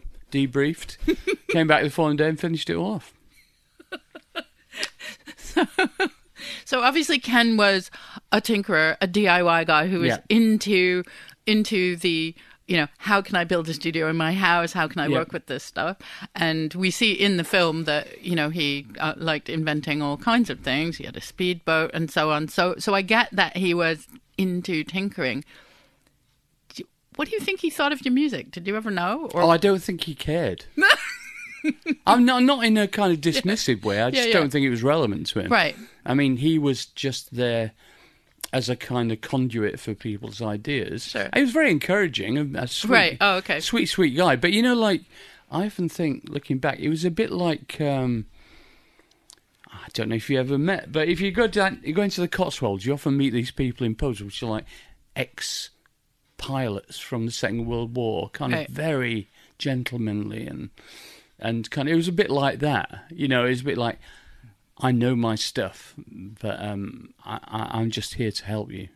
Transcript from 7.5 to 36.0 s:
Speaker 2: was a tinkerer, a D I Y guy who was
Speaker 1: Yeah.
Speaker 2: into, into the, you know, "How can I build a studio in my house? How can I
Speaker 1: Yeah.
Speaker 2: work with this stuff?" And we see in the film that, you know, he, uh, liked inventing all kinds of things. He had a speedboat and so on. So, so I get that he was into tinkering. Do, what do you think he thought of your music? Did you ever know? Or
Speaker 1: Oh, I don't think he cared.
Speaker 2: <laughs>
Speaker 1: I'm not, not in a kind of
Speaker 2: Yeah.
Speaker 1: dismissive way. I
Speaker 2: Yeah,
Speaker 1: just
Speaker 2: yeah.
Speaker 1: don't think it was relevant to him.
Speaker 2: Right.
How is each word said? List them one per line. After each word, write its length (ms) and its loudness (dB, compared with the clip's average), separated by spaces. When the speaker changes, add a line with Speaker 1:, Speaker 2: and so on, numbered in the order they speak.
Speaker 2:
was 340 4
a 100 4
tinkerer, 600 2
a 60 4
D 200 2
I 160 6
Y 220 4
guy 220 4
who 120 0
was 100 2
Speaker 1:
Yeah. 80 2
Speaker 2:
into, 760 4
into 520 2
the, 360 0
you 100 2
know, 100 2
"How 240 2
can 140 -4
I 80 2
build 260 0
a 60 -6
studio 340 -2
in 80 0
my 160 0
house? 400 2
How 140 0
can 120 -6
I 80 -2
Speaker 1:
Yeah. 120 2
Speaker 2:
work 120 -4
with 140 -10
this 180 -8
stuff?" 340 -4
And 380 -2
we 160 0
see 220 2
in 260 2
the 60 0
film 400 2
that, 400 -4
you 120 -2
know, 140 0
he, 380 -2
uh, 180 -2
liked 320 -4
inventing 520 -2
all 160 -4
kinds 320 2
of 120 -8
things. 360 -2
He 60 -14
had 140 -14
a 40 -10
speedboat 720 -2
and 160 -2
so 220 0
on. 160 0
So, 320 0
so 160 0
I 80 2
get 300 0
that 240 0
he 180 0
was 320 -2
into 460 -2
tinkering. 640 -4
Do, 100 -14
what 120 -2
do 60 -4
you 60 -2
think 180 -2
he 100 -2
thought 220 0
of 120 -6
your 100 2
music? 360 0
Did 160 -14
you 100 -2
ever 140 -6
know? 460 -2
Or 80 4
Speaker 1:
Oh, 80 8
I 60 8
don't 260 4
think 220 -6
he 100 -8
cared. 540 -2
Speaker 2:
<laughs> 1400 0
Speaker 1:
I'm 200 8
not, 180 4
not 220 4
in 120 6
a 120 4
kind 240 2
of 120 -2
Speaker 2:
Yeah. 140 4
Speaker 1:
dismissive 460 0
way. 160 2
I 60 2
Speaker 2:
Yeah, 40 0
Speaker 1:
just 180 2
Speaker 2:
yeah. 40 4
Speaker 1:
don't 160 4
think 160 2
it 40 4
was 140 0
relevant 440 2
to 120 -4
him. 100 -4
Speaker 2:
Right. 280 2